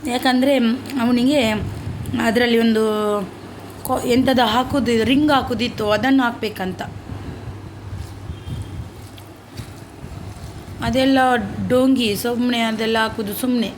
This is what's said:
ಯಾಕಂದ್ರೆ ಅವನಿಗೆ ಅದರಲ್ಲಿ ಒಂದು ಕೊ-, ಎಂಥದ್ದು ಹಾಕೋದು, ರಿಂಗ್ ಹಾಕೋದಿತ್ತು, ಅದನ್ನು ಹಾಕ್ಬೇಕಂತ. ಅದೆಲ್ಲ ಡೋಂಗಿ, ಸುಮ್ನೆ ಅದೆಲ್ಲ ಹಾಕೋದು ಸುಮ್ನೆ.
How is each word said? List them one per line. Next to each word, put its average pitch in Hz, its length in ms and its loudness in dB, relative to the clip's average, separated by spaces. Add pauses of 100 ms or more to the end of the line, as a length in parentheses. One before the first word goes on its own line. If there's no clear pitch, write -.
(140)
ಯಾಕಂದ್ರೆ 254 400 2 (500)
ಅವನಿಗೆ 247 360 4 (880)
ಅದರಲ್ಲಿ 233 380 4
ಒಂದು 220 180 4 (1040)
ಕೊ-, 254 160 -2 (100)
ಎಂಥದ್ದು 254 400 4
ಹಾಕೋದು, 240 560 2
ರಿಂಗ್ 294 220 4
ಹಾಕೋದಿತ್ತು, 240 600 0
ಅದನ್ನು 262 320 4
ಹಾಕ್ಬೇಕಂತ. 208 580 -4 (4000)
ಅದೆಲ್ಲ 262 320 4 (500)
ಡೋಂಗಿ, 247 460 4
ಸುಮ್ನೆ 240 440 0
ಅದೆಲ್ಲ 226 440 0
ಹಾಕೋದು 220 300 -4
ಸುಮ್ನೆ. 240 440 0